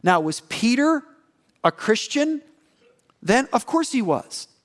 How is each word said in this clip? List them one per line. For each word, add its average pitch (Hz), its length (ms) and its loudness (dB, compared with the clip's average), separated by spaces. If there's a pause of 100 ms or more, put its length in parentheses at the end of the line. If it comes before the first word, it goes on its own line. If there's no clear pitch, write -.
Now, 175 160 4
was 156 300 -4
Peter 277 540 2 (600)
a 165 80 4
Christian 294 720 -2 (800)
then? 233 300 2
Of 240 120 0
course 320 280 -2
he 254 80 0
was. - 480 -4 (160)